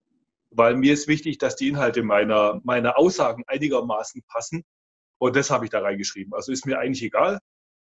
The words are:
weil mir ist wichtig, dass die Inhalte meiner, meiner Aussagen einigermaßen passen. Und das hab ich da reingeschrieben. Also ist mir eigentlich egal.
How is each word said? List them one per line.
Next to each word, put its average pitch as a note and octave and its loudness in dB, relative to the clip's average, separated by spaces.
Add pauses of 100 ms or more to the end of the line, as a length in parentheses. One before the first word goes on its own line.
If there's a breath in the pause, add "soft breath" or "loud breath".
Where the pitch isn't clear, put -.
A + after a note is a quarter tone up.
(500)
weil A#2 4
mir C3+ 4
ist D3 -2
wichtig, D3+ -2
dass C3 -2
die C3+ -2
Inhalte B2+ 0
meiner, G#2+ 2
meiner B2 0
Aussagen C#3+ 2
einigermaßen B2 -4
passen. D#3+ -8 (560)
Und B2 2
das C3 2
hab A#2 0
ich G#2+ -8
da G#2+ -2
reingeschrieben. G2 -6
Also C3 -6
ist C3 -6
mir C3 -2
eigentlich B2+ -4
egal. D#3+ 0 (440)